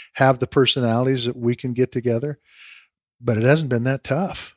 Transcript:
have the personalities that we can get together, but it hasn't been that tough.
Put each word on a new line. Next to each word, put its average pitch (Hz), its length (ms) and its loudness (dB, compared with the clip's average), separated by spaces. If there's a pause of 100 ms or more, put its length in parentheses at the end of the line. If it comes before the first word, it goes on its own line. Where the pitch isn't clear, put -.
(140)
have 131 240 4
the 127 80 -2
personalities 123 800 0
that 120 100 -4
we 120 180 -2
can 123 200 -6
get 123 180 0
together, 123 460 -4 (840)
but 120 160 -2
it 110 80 0
hasn't 147 260 2
been 120 140 0
that 135 200 -2
tough. - 520 -6